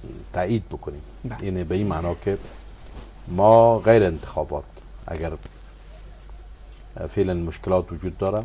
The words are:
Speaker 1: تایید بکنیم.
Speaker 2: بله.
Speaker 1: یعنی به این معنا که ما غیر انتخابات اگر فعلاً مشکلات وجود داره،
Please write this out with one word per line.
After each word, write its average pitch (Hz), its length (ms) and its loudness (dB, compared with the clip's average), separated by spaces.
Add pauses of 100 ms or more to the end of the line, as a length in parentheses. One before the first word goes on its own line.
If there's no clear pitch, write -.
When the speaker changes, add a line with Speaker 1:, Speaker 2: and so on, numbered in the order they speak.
(320)
Speaker 1:
تایید 95 360 -2
بکنیم. 76 340 -10 (220)
Speaker 2:
بله. 120 200 -8
Speaker 1:
یعنی 92 200 -2
به 82 100 -2
این 104 120 0
معنا 85 280 -2
که 98 240 -4 (880)
ما 113 500 8
غیر 107 260 8
انتخابات 76 600 -2 (420)
اگر 80 260 -6 (1800)
فعلاً 92 240 2
مشکلات 87 580 -2
وجود 85 260 -8
داره، 101 260 0